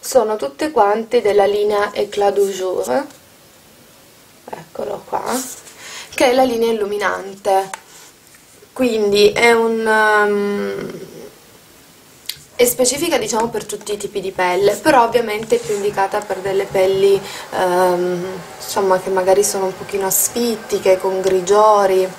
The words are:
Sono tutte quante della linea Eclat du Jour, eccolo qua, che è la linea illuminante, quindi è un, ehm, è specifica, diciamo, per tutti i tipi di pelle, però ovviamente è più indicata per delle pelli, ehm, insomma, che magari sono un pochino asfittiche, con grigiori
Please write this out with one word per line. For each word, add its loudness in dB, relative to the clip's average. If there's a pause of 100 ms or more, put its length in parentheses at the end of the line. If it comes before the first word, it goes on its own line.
Sono 0
tutte -6
quante 2
della 2
linea 0
Eclat -2
du 2
Jour, -4 (1400)
eccolo -12
qua, -6 (960)
che 2
è 2
la 4
linea 0
illuminante, -2 (1000)
quindi 2
è 4
un, 2
ehm, 0 (1600)
è 4
specifica, 0
diciamo, -2
per -6
tutti -10
i -4
tipi -8
di -6
pelle, 2
però 4
ovviamente 0
è 2
più -4
indicata -2
per -6
delle -2
pelli, 2 (300)
ehm, 0 (320)
insomma, 0
che -8
magari 2
sono -2
un -6
pochino -4
asfittiche, 0
con -2
grigiori 4